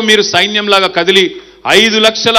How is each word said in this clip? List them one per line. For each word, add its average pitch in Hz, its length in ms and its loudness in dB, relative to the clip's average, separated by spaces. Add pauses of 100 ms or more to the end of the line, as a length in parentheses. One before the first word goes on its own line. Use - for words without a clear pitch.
మీరు 208 140 2 (100)
సైన్యంలాగా 202 640 0
కదిలి, 185 280 2 (540)
ఐదు 220 180 0 (100)
లక్షల 226 320 0